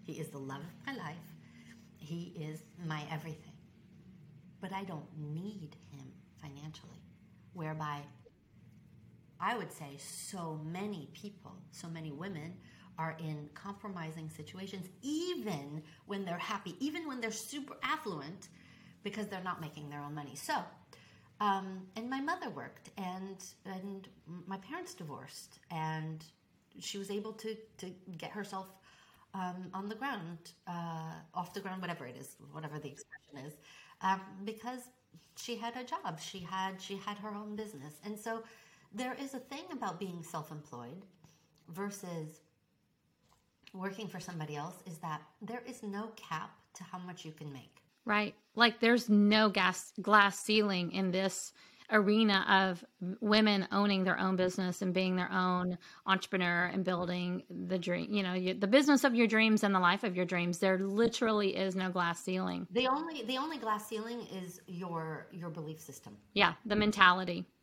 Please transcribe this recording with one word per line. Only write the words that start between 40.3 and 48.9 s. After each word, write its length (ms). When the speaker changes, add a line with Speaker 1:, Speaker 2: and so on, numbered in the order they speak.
Speaker 1:
versus 720
working 340
for 120
somebody 360
else, 200
is 120
that 220
there 240
is 160
no 340
cap 340
to 100
how 140
much 260
you 80
can 200
make. 300
Speaker 2:
Right. 300
Like, 260
there's 280